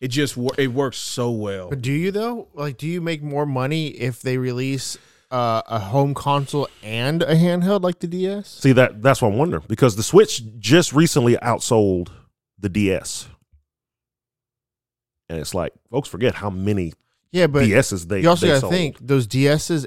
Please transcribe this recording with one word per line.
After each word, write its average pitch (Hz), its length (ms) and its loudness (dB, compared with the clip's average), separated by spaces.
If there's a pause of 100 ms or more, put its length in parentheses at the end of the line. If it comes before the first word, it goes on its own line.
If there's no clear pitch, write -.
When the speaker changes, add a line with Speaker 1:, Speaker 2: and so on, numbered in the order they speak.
Speaker 1:
It 131 80 -6
just 131 280 -2
wor-, 123 220 -2
it 135 140 2
works 131 260 -2
so 123 320 -4
well. 98 380 -6
Speaker 2:
But 131 140 -8
do 127 100 -4
you, 170 180 -2
though? 220 440 -6
Like, 147 240 -8
do 147 80 -10
you 170 160 -4
make 160 200 -4
more 147 240 -4
money 143 420 -2
if 123 340 -6
they 127 160 -2
release, 127 580 -4 (340)
uh, 120 360 0
a 113 120 -4
home 135 360 0
console 143 540 -2 (140)
and 120 400 -2
a 156 120 2
handheld 180 480 2
like 180 180 -2
the 180 60 -6
D 180 200 -4
S? 202 220 -6
Speaker 3:
See, - 240 2
that, 113 300 4
that's 113 180 4
what 117 120 2
I'm 104 60 0
wondering, 147 300 -2
because 113 280 2
the 110 60 -2
Switch 202 400 4 (160)
just 123 360 4
recently 135 420 4
outsold 104 720 0 (500)
the 95 120 -4
D 98 220 2
S. - 360 -8 (2000)
And 80 120 -8
it's 71 140 -8
like, 85 180 -4 (180)
folks 135 180 -4
forget 107 280 -2
how 101 140 -6
many 92 420 -2 (400)
Speaker 2:
Yeah, 170 160 2
but 139 160 2
Speaker 3:
D 101 100 4
Ss 101 300 0
they, 95 160 -4
Speaker 2:
you 160 80 4
also 170 180 4
Speaker 3:
they 170 60 4
Speaker 2:
gotta 135 80 4
Speaker 3:
sold. 113 120 -2
Speaker 2:
think, 175 280 -2
those 127 260 0
D 135 220 2
Ss 151 380 0